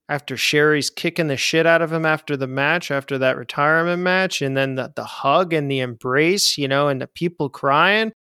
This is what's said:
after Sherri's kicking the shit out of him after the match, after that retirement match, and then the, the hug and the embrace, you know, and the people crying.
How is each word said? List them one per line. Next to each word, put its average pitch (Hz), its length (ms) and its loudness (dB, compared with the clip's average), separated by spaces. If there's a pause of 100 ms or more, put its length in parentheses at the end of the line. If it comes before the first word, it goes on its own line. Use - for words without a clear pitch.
after 139 280 -6
Sherri's 151 540 2
kicking 170 380 -4
the 139 80 -2
shit 160 300 0
out 165 160 4
of 160 100 -2
him 160 120 -2
after 151 320 -2
the 135 120 -6
match, 143 420 -2
after 139 280 -4
that 131 180 2
retirement 165 640 0
match, 185 400 0
and 135 140 -2
then 135 180 0
the, 127 220 -6
the 120 80 -6
hug 160 480 0
and 143 180 0
the 135 80 0
embrace, 131 800 0
you 139 80 -2
know, 139 220 2
and 135 120 -2
the 131 60 -8
people 170 420 -4
crying. 185 640 2 (100)